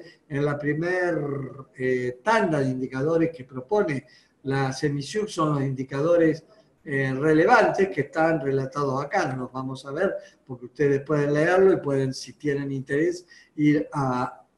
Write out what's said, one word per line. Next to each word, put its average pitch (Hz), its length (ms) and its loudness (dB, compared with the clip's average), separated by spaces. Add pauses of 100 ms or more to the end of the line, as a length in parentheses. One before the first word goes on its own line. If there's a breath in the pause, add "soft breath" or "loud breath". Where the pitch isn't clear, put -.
(280 loud breath)
en 143 160 -4
la 143 140 0
primer, 165 640 -2 (580)
eh, 127 460 -2
tanda 151 360 2
de 131 100 0
indicadores 131 680 -2
que 131 80 -16
propone 143 600 -2 (380 soft breath)
la 135 300 -2
semisuc, 147 540 -4
son 151 280 0
los 135 80 0
indicadores, 147 800 0 (400 soft breath)
eh, 139 300 -2
relevantes 175 760 4
que 143 120 -4
están 160 400 0
relatados 139 600 -2
acá. 170 300 -2
No 127 100 -6
los 127 80 -10
vamos 131 340 -8
a 139 60 -12
ver 185 240 -2 (320 loud breath)
porque 123 180 -12
ustedes 139 360 0
pueden 147 320 0
leerlo 180 400 6
y 151 40 2
pueden, 135 360 -2
si - 200 -14
tienen 139 380 -4
interés, 143 540 -2 (300 soft breath)
ir 147 380 4
a 131 480 -2 (160)